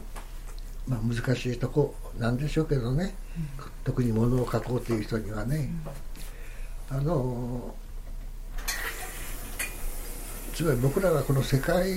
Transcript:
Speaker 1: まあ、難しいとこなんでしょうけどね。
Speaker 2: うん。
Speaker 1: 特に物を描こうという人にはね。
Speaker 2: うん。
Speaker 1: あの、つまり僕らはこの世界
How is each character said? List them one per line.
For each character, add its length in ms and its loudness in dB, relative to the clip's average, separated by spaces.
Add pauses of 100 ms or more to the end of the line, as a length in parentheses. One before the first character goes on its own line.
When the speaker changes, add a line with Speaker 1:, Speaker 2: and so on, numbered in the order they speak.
(880)
Speaker 1:
ま 100 0
あ、 40 -2
難 360 2
し 160 -2
い 60 -2
と 100 0
こ 260 2 (240)
な 120 4
ん 60 2
で 120 0
し 100 2
ょ 40 4
う 40 2
け 100 2
ど 160 0
ね。 220 2 (220)
Speaker 2:
う 40 -4
ん。 240 -6 (200)
Speaker 1:
特 180 2
に 100 4
物 300 6
を 40 2
描 140 2
こ 140 -2
う 60 2
と 120 0
い 80 2
う 20 0
人 160 0
に 120 -4
は 140 -2
ね。 260 0 (1200)
Speaker 2:
う 40 -2
ん。 40 2
Speaker 1:
あ 20 2
の、 720 0 (2750)
つ 100 -2
ま 80 6
り 60 4
僕 220 4
ら 100 6
は 120 4
こ 100 2
の 100 4
世 160 4
界 380 4